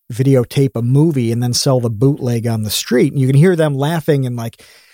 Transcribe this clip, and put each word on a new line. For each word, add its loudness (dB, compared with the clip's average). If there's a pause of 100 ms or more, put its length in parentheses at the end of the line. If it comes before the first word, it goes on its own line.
(100)
videotape 0
a -4
movie 2
and -2
then -2
sell 0
the -2
bootleg -2
on -2
the -6
street. 0
And -2
you 2
can 2
hear 4
them 0
laughing -2
and, -6
like, -10 (300)